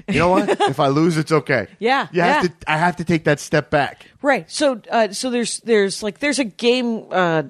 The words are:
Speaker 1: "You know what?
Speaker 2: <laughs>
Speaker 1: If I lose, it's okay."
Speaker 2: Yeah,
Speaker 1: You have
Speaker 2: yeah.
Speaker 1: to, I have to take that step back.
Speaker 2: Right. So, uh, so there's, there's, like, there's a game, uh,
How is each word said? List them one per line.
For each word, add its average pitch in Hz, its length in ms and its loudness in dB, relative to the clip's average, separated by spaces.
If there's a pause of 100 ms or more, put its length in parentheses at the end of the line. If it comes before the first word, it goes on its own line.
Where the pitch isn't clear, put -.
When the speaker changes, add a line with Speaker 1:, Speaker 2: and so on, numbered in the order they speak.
Speaker 1:
"You 165 120 0
know 170 100 4
what? 196 200 2
Speaker 2:
<laughs> 392 200 0
Speaker 1:
If 139 100 -6
I 147 80 2
lose, 156 300 2
it's 156 160 -2
okay." 131 340 0 (120)
Speaker 2:
Yeah, 240 340 -2
Speaker 1:
You 175 80 0
have 190 220 2
Speaker 2:
yeah. 180 40 2
Speaker 1:
to, 147 60 -4 (180)
I 156 60 0
have 175 180 0
to 170 80 -8
take 160 220 0
that 147 160 2
step - 280 -2
back. 143 360 -2 (160)
Speaker 2:
Right. 254 280 0
So, 269 300 0 (100)
uh, 220 220 2
so 254 200 -6
there's, 233 340 -4
there's, 208 360 2
like, 214 180 -8
there's 285 200 -2
a 277 60 0
game, 240 680 0
uh, 165 380 2